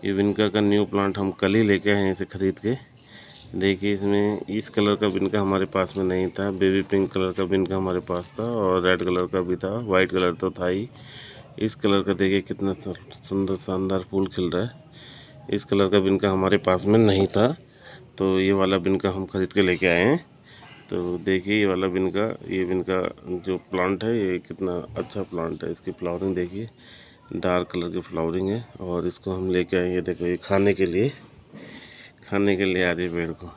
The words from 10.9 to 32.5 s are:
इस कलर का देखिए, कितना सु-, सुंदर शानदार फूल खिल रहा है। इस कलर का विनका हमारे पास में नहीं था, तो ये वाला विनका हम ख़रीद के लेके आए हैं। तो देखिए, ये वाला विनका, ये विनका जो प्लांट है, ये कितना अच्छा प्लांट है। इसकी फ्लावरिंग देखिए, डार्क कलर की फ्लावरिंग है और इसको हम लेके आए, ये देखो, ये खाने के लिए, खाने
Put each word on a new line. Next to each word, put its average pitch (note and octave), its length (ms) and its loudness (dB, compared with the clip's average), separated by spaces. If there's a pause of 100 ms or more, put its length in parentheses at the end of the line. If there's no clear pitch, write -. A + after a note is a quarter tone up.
इस G#2+ 160 -2
कलर G2 280 2
का G2 100 0
देखिए, F#2+ 300 2
कितना G2 320 -4
सु-, F#2 200 -10 (240)
सुंदर G2 380 -2
शानदार F#2+ 540 -4
फूल G2 180 0
खिल F2 220 -4
रहा F2 120 0
है। - 840 -16
इस - 140 -2
कलर G2 260 2
का G#2 100 4
विनका G2 320 2
हमारे F#2+ 280 4
पास F#2 260 2
में G#2+ 140 6
नहीं G2 300 4
था, A#2+ 260 2 (560)
तो - 140 -2 (140)
ये F#2+ 140 4
वाला F#2+ 240 2
विनका F#2+ 320 0
हम F#2+ 160 -4
ख़रीद F#2 280 -4
के G2+ 80 4
लेके F2+ 260 4
आए E2+ 160 4
हैं। C#3 140 4 (720)
तो F2+ 280 -4
देखिए, F#2+ 420 0
ये G#2 60 4
वाला F#2+ 220 0
विनका, F#2+ 380 0 (220)
ये F#2+ 160 -2
विनका F#2 340 -2 (400)
जो F2+ 180 -4 (160)
प्लांट F#2 320 0
है, A#2 140 0
ये F#2 220 -2
कितना F2+ 340 -6 (240)
अच्छा G2 260 -6
प्लांट E2 400 -6
है। E2 80 -6
इसकी F2+ 200 -8
फ्लावरिंग F2 440 -4
देखिए, F#2 320 -6 (680)
डार्क F2+ 320 0
कलर F2 220 -4
की E2+ 120 -6
फ्लावरिंग E2+ 480 -2
है A2+ 140 -4 (180)
और F2 260 -2
इसको - 240 -6
हम F#2 200 -4
लेके F2+ 260 0
आए, F2+ 160 0
ये F2+ 80 0
देखो, F2 240 -4
ये F2 140 0
खाने G2+ 340 2
के F#2 120 2
लिए, F#2+ 240 0 (1120)
खाने G2+ 340 2